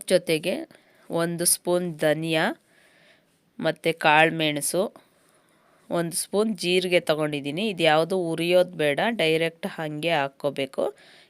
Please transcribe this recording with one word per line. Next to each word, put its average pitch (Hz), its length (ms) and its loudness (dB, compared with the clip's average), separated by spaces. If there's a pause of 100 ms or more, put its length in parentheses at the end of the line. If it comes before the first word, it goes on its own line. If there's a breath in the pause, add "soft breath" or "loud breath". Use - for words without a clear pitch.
(140)
ಜೊತೆಗೆ 175 420 0 (680 soft breath)
ಒಂದು 170 300 -2
ಸ್ಪೂನ್ 180 340 0 (160)
ಧನಿಯಾ 160 420 0 (1200 soft breath)
ಮತ್ತು 160 260 -2 (120)
ಕಾಳುಮೆಣಸು, 156 800 2 (1160 soft breath)
ಒಂದು 170 240 -4
ಸ್ಪೂನ್ 220 280 -2 (120)
ಜೀರಿಗೆ 180 440 2
ತಗೊಂಡಿದ್ದೀನಿ. 151 640 -2
ಇದು 165 160 -4
ಯಾವುದು 165 300 4 (140)
ಉರಿಯೋದು 175 500 2
ಬೇಡ, 143 180 0 (220)
ಡೈರೆಕ್ಟ್ 160 540 0
ಹಾಗೆ 156 420 -6
ಹಾಕ್ಕೋಬೇಕು. 139 680 -4 (460 loud breath)